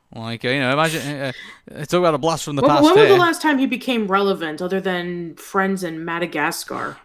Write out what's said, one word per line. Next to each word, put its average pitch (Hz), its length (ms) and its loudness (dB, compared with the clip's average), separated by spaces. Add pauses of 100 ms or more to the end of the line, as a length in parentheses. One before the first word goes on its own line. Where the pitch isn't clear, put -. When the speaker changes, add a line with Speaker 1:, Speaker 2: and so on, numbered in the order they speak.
(100)
Speaker 1:
Like, 117 320 -10
uh, 127 60 0
you 135 120 0
know, 127 120 0
imagine, 147 480 -2
uh, 135 120 -6 (380)
uh, - 140 -12
talk 175 140 0
about 170 160 4
a 143 40 -2
blast 160 240 0
from 147 140 -6
the 135 60 2
Speaker 2:
When, 285 80 6
Speaker 1:
past 294 120 6
Speaker 2:
when 320 120 6
was 427 120 8
Speaker 1:
here. 403 60 6
Speaker 2:
the 370 80 6
last 339 220 0
time 294 160 2
he 269 80 2
became 240 400 -2
relevant, 185 560 0
other 185 180 -2
than 175 560 -6
Friends 190 480 -2
and 160 200 -8
Madagascar? 165 1000 -6